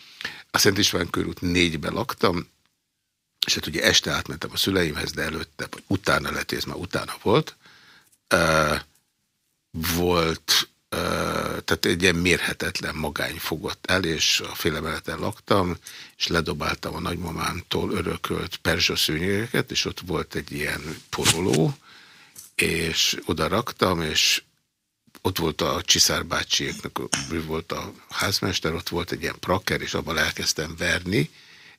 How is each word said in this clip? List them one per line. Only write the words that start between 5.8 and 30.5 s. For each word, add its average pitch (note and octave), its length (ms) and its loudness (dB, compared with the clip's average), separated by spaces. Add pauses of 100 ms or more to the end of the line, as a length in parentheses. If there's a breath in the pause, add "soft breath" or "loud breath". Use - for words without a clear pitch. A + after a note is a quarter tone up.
utána, - 440 2
lehet, - 180 -4
hogy B1 100 -4
ez B1 60 -6
már C#2+ 120 -8
utána - 460 -6
volt, C3 340 2 (720 soft breath)
ö, D#2+ 460 6 (1200)
volt, E2+ 720 2 (200)
ö, - 80 -4 (680)
tehát - 200 0
egy G2 180 2
ilyen F#2 120 6
mérhetetlen E2+ 800 0
magány D2+ 440 -4
fogott - 480 -6
el, F#2 180 2
és D#2+ 360 2
a A#1 140 -8
félemeleten D#2+ 640 -2
laktam, F#2 580 0 (400 loud breath)
és - 100 0
ledobáltam D#2 680 0
a D#2+ 60 -6
nagymamámtól E2+ 920 -2
örökölt E2+ 640 -4
perzsaszőnyegeket, F2+ 1120 0
és - 140 0
ott - 160 -6
volt F2 340 -4
egy D2 180 -6
ilyen D2 440 -6 (120)
poroló, A2+ 680 2 (800 loud breath)
és E2 680 0
oda D#2+ 240 0
raktam, F#2 540 2
és - 400 2 (800)
ott F#2+ 160 0
volt D#2+ 220 0
a D2 240 0
Csiszár D#2 420 2
bácsiéknak, C#2+ 760 -2 (300)
ő D#2+ 140 -2
volt D#2+ 280 -6
a F#2+ 200 -8 (180)
házmester, F#2+ 640 0
ott E2+ 140 -6
volt E2+ 240 -2
egy - 100 -6
ilyen C#2+ 180 -6
prakker, E2 400 0
és - 140 -6
abban D#2+ 240 -2
elkezdtem D#2+ 600 -2